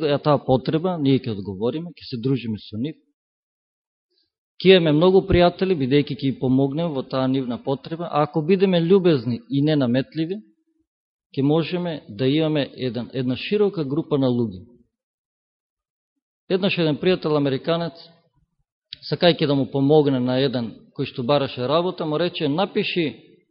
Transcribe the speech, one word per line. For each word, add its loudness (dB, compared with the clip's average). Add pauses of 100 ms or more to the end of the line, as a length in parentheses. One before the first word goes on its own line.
ја 0
таа 4
потреба, 0
ние 4
ќе -8
одговориме, -6
ќе -20
се -8
дружиме -2
со -14
нив, -6 (1700)
ќе 8
имаме 2
многу 4
пријатели, 2
бидејќи 0
ќе -4
им -4
помогнеме 0
во -6
таа -2
нивна -2
потреба, -8
а 0
ако -2
бидеме 2
љубезни 4
и 0
ненаметливи, 0 (960)
ќе -2
можеме -2
да -2
имаме 0
еден, -6
една -2
широка 0
група -2
на 2
луѓе. -2 (1900)
Еднаш -2
еден -2
пријател 0
американец, -2 (1120)
сакајќи 2
да 2
му 0
помогне 4
на 0
еден -2 (240)
кој -6
што -8
бараше 0
работа, -2
му -2
рече: -2
„Напиши -2 (360)